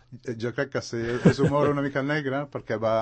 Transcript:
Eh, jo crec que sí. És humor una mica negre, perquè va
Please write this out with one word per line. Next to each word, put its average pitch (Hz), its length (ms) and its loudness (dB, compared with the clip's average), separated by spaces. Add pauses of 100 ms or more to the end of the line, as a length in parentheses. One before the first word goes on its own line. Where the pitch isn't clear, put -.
(240)
Eh, 117 160 -8
jo 117 140 -4
crec 139 180 -4
que 123 100 -2
sí. 117 200 -6 (240)
És 180 140 8
humor 143 300 4
una 143 140 0
mica 143 180 0
negre, 143 460 -2
perquè 117 320 -6
va 110 220 2